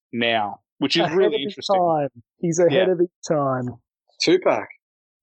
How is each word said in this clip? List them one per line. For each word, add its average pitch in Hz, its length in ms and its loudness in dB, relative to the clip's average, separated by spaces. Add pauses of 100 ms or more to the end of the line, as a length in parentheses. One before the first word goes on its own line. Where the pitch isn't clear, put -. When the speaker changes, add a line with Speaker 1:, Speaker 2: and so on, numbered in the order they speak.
(120)
Speaker 1:
now, 113 480 -2 (160)
which 139 200 -2
is 170 100 2
Speaker 2:
Ahead 156 100 -2
Speaker 1:
really 190 200 2
Speaker 2:
of 135 40 -4
his 139 120 -6
Speaker 1:
interesting. 190 280 -2
Speaker 2:
time. 151 420 -2 (140)
He's 165 220 -2
ahead 175 300 4
Speaker 1:
Yeah. 185 40 2
Speaker 2:
of 170 60 0
his 175 100 2 (180)
time. 135 420 -2 (520)
Speaker 3:
Tupac. 160 480 2 (540)